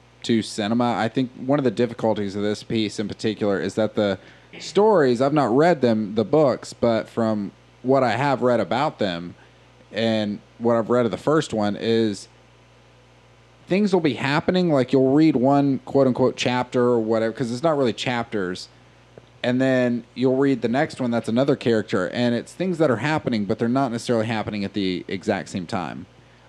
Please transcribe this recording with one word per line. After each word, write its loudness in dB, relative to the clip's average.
to 0
cinema, -2
I -2
think -4
one -2
of 0
the 2
difficulties -2
of -6
this -4
piece -4
in -4
particular -2
is -4
that -2
the 0
stories, 2
I've 0
not 2
read 4
them, 0
the 2
books, 2
but 0
from -2
what 2
I 0
have 0
read 2
about -2
them -4
and -2
what 2
I've -2
read 2
of 0
the -6
first 0
one -2
is -2
things 2
will 4
be 2
happening. 0
Like, 2
you'll 4
read 6
one 2
quote 2
unquote 2
chapter -2
or 4
whatever, 0
'cause -6
it's -8
not 2
really 2
chapters. -4
And 0
then 0
you'll 2
read 2
the -2
next -2
one -2
that's -2
another 2
character, 0
and -2
it's -8
things -4
that 4
are 2
happening, -2
but -4
they're -2
not 0
necessarily -2
happening -4
at -6
the -2
exact -4
same -8
time. -8